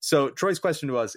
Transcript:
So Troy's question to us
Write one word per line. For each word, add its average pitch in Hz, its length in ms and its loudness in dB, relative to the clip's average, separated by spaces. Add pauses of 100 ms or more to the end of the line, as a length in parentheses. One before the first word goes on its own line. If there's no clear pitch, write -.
So 139 300 2
Troy's 190 280 0
question 156 300 -2
to 123 80 -2
us 113 200 -2